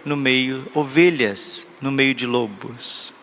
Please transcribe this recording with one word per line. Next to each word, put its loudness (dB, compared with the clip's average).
no -4
meio, 0
ovelhas 2
no -4
meio 2
de -6
lobos. -6